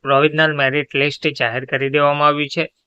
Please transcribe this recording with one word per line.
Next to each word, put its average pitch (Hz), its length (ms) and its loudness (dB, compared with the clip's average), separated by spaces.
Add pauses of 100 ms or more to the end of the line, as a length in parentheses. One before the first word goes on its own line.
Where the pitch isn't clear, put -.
પ્રોવિઝનલ 151 520 2
મેરિટ 143 400 -2
લિસ્ટ 139 360 -2
જાહેર 127 360 -4
કરી 135 240 -2
દેવામાં 143 380 2
આવ્યું 147 220 0
છે, 156 140 -4 (240)